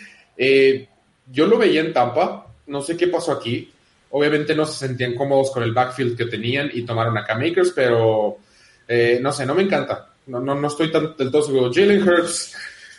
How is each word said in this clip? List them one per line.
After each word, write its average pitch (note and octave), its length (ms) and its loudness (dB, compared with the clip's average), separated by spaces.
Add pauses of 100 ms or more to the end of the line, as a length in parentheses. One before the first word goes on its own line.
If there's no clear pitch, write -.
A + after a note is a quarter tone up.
(380)
eh, C3+ 480 4 (440)
yo C#3+ 160 2
lo A3+ 100 4
veía E3 240 2
en D#3+ 140 -2
Tampa, D3 520 0 (200)
no C#3+ 160 -8
sé E3 120 -4
qué E3+ 120 0
pasó D#3+ 260 -2
aquí. B2 400 -6 (380)
Obviamente D3 440 0
no D3+ 120 0
se C#3 200 -8
sentían B2 280 -4
cómodos C3+ 360 0
con A#2+ 120 -4
el A2+ 100 -2
backfield B2 420 -2
que A#2 120 -4
tenían A#2+ 460 -4
y A#2+ 100 -6
tomaron A#2 340 -2
a G#2 80 -4
Cam A2+ 160 -4
Akers, F3+ 300 2
pero, A2+ 680 2 (500)
eh, A#2+ 340 2
no C3+ 120 -2
sé, C3+ 140 -6
no C#3 80 -2
me F#3 80 2
encanta. E3 460 -2 (180)
No, B2+ 140 -8
no, C#3 140 -2
no C#3+ 140 -2
estoy D#3 240 -2
tan, D#3 240 -2
del B2+ 140 -2
todo D3 120 2
seguro. C3+ 300 2
Jalen G3+ 340 4
Hurts, - 480 0 (440)